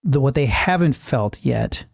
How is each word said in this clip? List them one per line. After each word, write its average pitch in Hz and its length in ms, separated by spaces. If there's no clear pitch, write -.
The, 143 160
what 135 140
they 147 100
haven't 170 500
felt - 480
yet 113 520